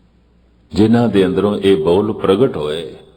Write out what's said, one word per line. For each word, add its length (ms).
ਜਿਨ੍ਹਾਂ 360
ਦੇ 180
ਅੰਦਰੋਂ 320
ਇਹ 180
ਬੋਲ 360
ਪ੍ਰਗਟ 440
ਹੋਏ, 400